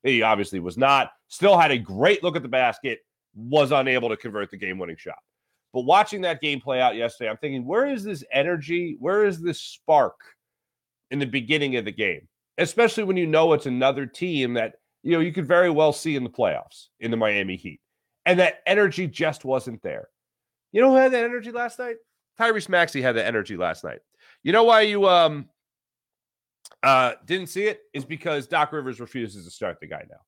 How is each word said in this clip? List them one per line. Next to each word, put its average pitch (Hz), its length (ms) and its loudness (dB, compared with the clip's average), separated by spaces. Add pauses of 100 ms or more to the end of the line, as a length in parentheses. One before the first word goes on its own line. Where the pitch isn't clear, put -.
He 123 180 4
obviously 101 380 0
was 87 180 -8
not. 135 320 2 (160)
Still 196 320 4
had 156 140 4
a 123 60 0
great 117 440 0
look 170 140 -2
at 120 60 -4
the 127 60 -12
basket, 123 520 -2 (340)
was 131 380 2
unable 131 360 2
to 110 80 -2
convert 101 360 -8
the 101 40 -18
game-winning 92 420 -8
shot. 80 200 -14 (560)
But 127 60 -2
watching 190 400 2
that 170 200 -4
game 143 200 -4
play 127 200 -4
out 120 140 2
yesterday, 117 340 -6
I'm 110 100 -8
thinking, 135 280 -8
where 220 200 0
is 247 180 -6
this 180 260 -10
energy? 165 680 -2
Where 202 260 0
is 165 160 -4
this 170 180 -6
spark - 600 0 (920)
in 135 80 -4
the 143 80 -2
beginning 131 500 -2
of 110 80 -4
the 101 80 -8
game, 90 360 -4 (300)
especially 220 460 0
when 185 120 0
you 175 100 0
know 160 260 4
it's 143 140 0
another 131 400 0
team 139 480 -4
that, 113 200 -4 (280)
you 165 100 -2
know, 165 80 2
you 165 120 0
could 170 140 -4
very 180 240 4
well 151 220 4
see 151 240 -4
in 127 80 -4
the 117 60 -8
playoffs - 580 -4 (120)
in 113 100 -4
the 113 60 0
Miami 101 400 0
Heat. - 240 -16 (440)
And 180 160 4
that 175 260 2
energy 185 400 2
just 156 380 -4
wasn't 127 380 -4
there. - 260 -10 (640)
You 208 80 2
know 262 100 8
who 262 60 6
had 262 160 6
that 240 120 0
energy 240 280 -8
last 240 260 -8
night? 240 180 -8 (420)
Tyrese 220 300 0
Maxey 170 320 2
had 123 160 0
that 104 100 0
energy 107 300 -4
last 85 280 -4
night. 71 160 -12 (420)
You 151 100 0
know 226 120 6
why 226 180 6
you, 208 260 2
um, 160 400 2 (1300)
uh, 127 300 4 (120)
didn't 180 240 -4
see 196 160 -6
it? 208 180 -4 (120)
Is 135 100 -10
because 151 420 -6
Doc 151 260 0
Rivers 131 280 -8
refuses 107 440 -10
to 87 60 -20
start 90 300 -8
the 78 60 -16
guy 76 240 -14
now. - 180 -20